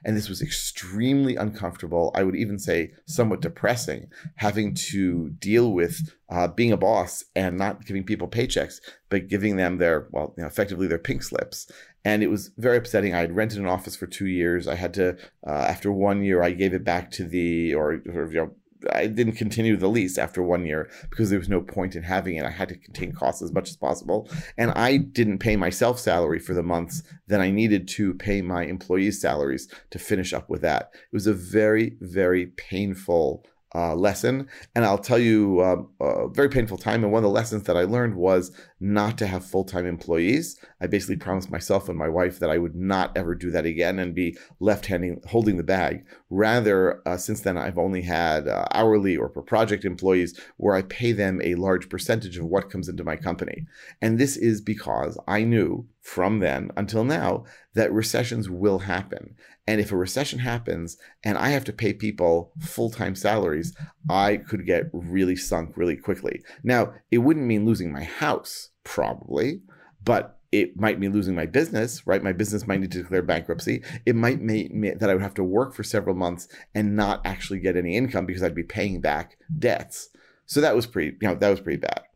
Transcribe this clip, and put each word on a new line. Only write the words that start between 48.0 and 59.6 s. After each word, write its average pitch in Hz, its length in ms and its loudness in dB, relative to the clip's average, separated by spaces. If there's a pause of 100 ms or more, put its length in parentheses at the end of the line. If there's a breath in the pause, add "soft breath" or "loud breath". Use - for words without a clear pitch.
had, 82 440 0
uh, 50 260 0
hourly 104 440 4
or 64 120 -2
per - 120 -12
project 104 440 0
employees 92 540 2 (180 loud breath)
where 98 180 2
I 95 80 2
pay 117 300 -2
them 98 300 0
a 87 120 0
large 92 340 0
percentage 95 480 -4
of 85 80 -6
what 92 260 -2
comes 90 180 -6
into 85 160 -8
my 78 120 -4
company. 87 500 -6 (360 loud breath)
And 113 160 4
this 139 180 2
is 110 240 2
because 78 560 -4 (120)
I 107 160 2
knew 113 420 2 (140)
from 101 400 0
then 80 360 0
until 110 280 0
now 120 400 0 (300 loud breath)
that 110 180 2
recessions 113 580 0
will 92 300 2
happen. 95 560 -8 (320 soft breath)